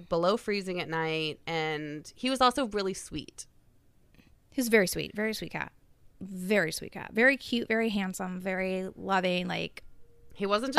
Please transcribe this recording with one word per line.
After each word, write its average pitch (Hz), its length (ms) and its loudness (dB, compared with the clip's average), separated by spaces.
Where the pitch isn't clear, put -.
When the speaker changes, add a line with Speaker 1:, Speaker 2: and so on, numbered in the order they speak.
Speaker 1:
below 175 280 4
freezing 190 420 -2
at 165 100 -6
night, 160 560 0
and 151 720 -2
he 254 160 0
was 262 100 2
also 254 260 6
really 196 280 -2
sweet. - 500 -10
Speaker 2:
He - 100 -6
was 240 100 0
very 208 180 6
sweet, - 260 -4
very 220 220 -2
sweet - 160 -8
cat. - 200 -6
Very 185 520 2
sweet - 220 -8
cat. - 200 -10
Very 262 240 6
cute, - 300 -2
very 226 220 2
handsome, 185 500 -2
very 185 560 -2
loving, 180 520 2
like, 165 360 -6
Speaker 1:
He 196 140 -2
wasn't 220 240 2
Speaker 2:
a - 60 -2